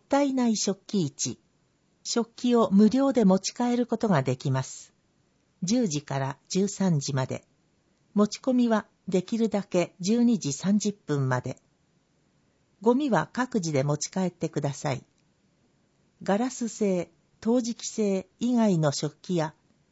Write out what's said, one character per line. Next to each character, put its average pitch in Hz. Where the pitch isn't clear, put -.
た 277
い 269
な 247
い 220
食 190
器 190
市。 131
食 -
器 247
を 226
無 202
料 269
で 240
持 190
ち -
帰 240
る 240
こ 233
と 226
が 156
で 131
き 143
ま 131
す。 -
十 226
時 147
か 139
ら 135
十 196
三 180
時 135
ま 131
で。 -
持 208
ち -
込 262
み 240
は 220
で 180
き 226
る 226
だ 202
け 175
十 220
二 233
時 143
三 202
十 208
分 139
ま 127
で。 -
ゴ 233
ミ 277
は 165
各 247
自 165
で 135
持 147
ち -
帰 190
っ 180
て -
く 147
だ 139
さ 143
い。 123
ガ 196
ラ 254
ス 247
製、 190
陶 233
磁 233
器 -
製 196
以 247
外 214
の 151
食 -
器 180
や、 156